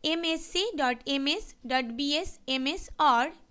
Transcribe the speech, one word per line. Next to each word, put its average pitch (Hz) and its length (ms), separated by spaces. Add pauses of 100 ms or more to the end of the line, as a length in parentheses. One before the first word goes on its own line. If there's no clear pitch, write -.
M 339 200
S 320 200
C 392 320
dot 254 300
M 277 220
S 359 260 (120)
dot 240 300
B 285 200
S - 300
M 262 200
S 330 240 (100)
or 277 320 (180)